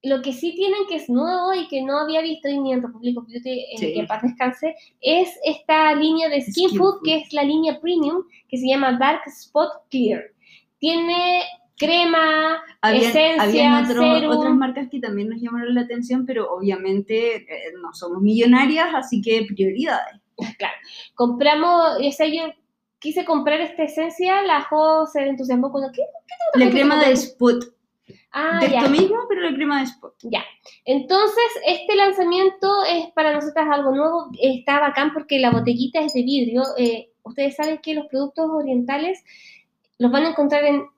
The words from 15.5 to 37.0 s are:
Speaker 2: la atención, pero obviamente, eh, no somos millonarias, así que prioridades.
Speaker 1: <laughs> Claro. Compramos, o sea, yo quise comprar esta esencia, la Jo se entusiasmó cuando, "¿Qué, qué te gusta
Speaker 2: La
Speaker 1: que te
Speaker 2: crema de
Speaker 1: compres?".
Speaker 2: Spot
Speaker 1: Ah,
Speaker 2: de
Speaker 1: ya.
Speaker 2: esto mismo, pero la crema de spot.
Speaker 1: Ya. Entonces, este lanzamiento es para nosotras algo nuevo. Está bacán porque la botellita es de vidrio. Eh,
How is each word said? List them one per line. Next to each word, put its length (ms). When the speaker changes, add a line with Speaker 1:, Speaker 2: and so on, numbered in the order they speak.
Speaker 2:
la 60
atención, 440
pero 260
obviamente, 840
eh, 460
no 120
somos 280
millonarias, 760
así 260
que 260
prioridades. 720
Speaker 1:
<laughs> 200
Claro. 180
Compramos, 880
o 80
sea, 160
yo 160
quise 260
comprar 360
esta 220
esencia, 600
la 200
Jo 440
se 200
entusiasmó 440
cuando, 200
"¿Qué, 100
qué 340
te 100
gusta 140
Speaker 2:
La 60
Speaker 1:
que 60
te 60
Speaker 2:
crema 180
de 100
Speaker 1:
compres?". 200
Speaker 2:
Spot 380
Speaker 1:
Ah, 300
Speaker 2:
de 80
Speaker 1:
ya. 100
Speaker 2:
esto 120
mismo, 260
pero 120
la 140
crema 240
de 60
spot. 280
Speaker 1:
Ya. 200
Entonces, 580
este 300
lanzamiento 920
es 240
para 200
nosotras 380
algo 200
nuevo. 380
Está 380
bacán 340
porque 260
la 120
botellita 500
es 120
de 100
vidrio. 400
Eh, 320